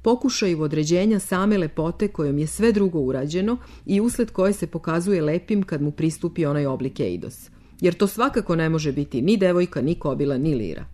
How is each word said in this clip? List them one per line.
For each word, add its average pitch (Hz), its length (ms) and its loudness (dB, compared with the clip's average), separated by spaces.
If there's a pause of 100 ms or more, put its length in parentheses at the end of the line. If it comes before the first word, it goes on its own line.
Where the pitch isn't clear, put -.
pokušaju 220 600 0
određenja 170 580 2
same 196 380 0
lepote 170 500 -2
kojom 147 320 -2
je 156 80 0
sve 220 240 2
drugo 190 280 2
urađeno 151 580 -2 (280)
i 196 160 2
usled 233 300 0
koje 190 220 2
se 175 140 -4
pokazuje 170 540 -2
lepim 180 420 0
kad 151 180 -4
mu 147 100 0
pristupi 160 540 -2
onaj 143 200 0
oblik 135 340 -4
eidos. 90 500 -6 (320)
Jer 175 120 4
to 202 140 2
svakako 226 480 0
ne 160 140 2
može 156 220 0
biti 135 300 -2
ni 202 160 4
devojka, 180 440 2
ni 160 140 2
kobila, 139 420 -2
ni 147 180 2
lira. 95 380 -4